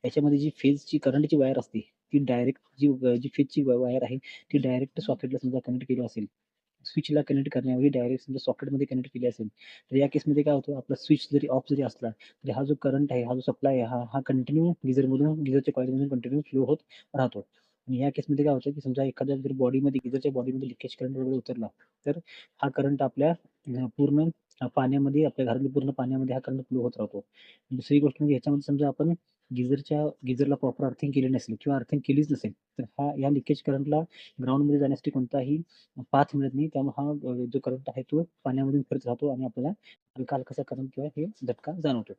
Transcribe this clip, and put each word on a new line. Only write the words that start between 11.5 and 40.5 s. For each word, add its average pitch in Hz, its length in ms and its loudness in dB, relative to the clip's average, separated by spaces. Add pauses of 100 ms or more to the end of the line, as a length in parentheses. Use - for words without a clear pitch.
जरी 139 120 2
असला, 117 280 -4
तरी - 400 -12
हा 127 140 -2
जो 143 180 0
करंट 139 300 2
आहे, 123 100 0
हा 120 120 -2
जो 127 60 -2
सप्लाय 135 340 0
आहे, 127 100 2
हा, 123 280 -4
हा 139 80 0
कंटिन्यू 143 500 2
गीझरमधून, 139 720 2
गीझरच्या 135 320 2
कॉइलमधून 131 340 0
कंटिन्यू 131 320 -2
फ्लो 135 240 -2
होत 135 120 2 (400)
राहतो. 123 300 -2 (420)
आणि 127 100 -2
या 139 120 0
केसमध्ये 143 340 0
काय 147 100 4
होतं 131 160 -2
की 147 100 -8
समजा 135 240 -2
एखाद्या 135 320 -2
जर 135 160 -6
बॉडीमध्ये, 135 520 2
गीझरच्या 131 280 -2
बॉडीमध्ये 131 360 -4
लिकेज - 280 -12
करंट 131 200 -6
वगैरे 131 200 -2
उतरला, 120 300 -6 (400)
तर 147 120 -2 (440)
हा 147 60 -2
करंट 139 340 0
आपल्या, 139 320 2 (340)
अ, 127 180 -4 (100)
पूर्ण, 143 320 4 (320)
अ, 135 60 -2
पाण्यामध्ये, 139 580 2
आपल्या 135 220 0
घरातल्या 131 260 0
पूर्ण 135 180 0
पाण्यामध्ये 131 440 -2
हा 131 60 -2
करंट 131 200 -6
फ्लो 131 200 -2
होत 120 180 -2
राहतो. 104 260 -6 (460)
दुसरी 135 280 2
गोष्ट 143 220 2
म्हणजे 147 140 4
ह्याच्यामध्ये 143 380 0
समजा 143 160 2
आपण 151 260 0 (420)
गीझरच्या, 139 500 0
गीझरला 139 480 0
प्रॉपर 135 320 -2
अर्थिंग 139 280 -4
केली 131 140 2
नसेल 127 320 -2
किंवा 139 160 0
अर्थिंग 135 280 -2
केलीच 147 280 4
नसेल, 113 200 -4
तर - 300 -12
हा, 143 360 -4
या 139 120 0
लिकेज 139 320 2
करंटला 143 380 0 (420)
ग्राउंडमध्ये 143 360 4
जाण्यासाठी 139 320 0
कोणताही 135 520 -2 (500)
पाथ 139 120 6 (100)
मिळत 139 200 0
नाही. 147 140 0
त्यामुळे 139 340 -4
हा, 143 80 -2
अ, 127 340 -4
जो 120 140 -4
करंट 131 300 -4
आहे 131 140 -8
तो 156 220 -2 (200)
पाण्यामधून 135 380 0
फिरत 135 240 -4
राहतो 123 220 -2
आणि 131 160 -4
आपल्याला 127 280 -4 (460)
हलका 131 180 -4
हलकासा 131 260 -6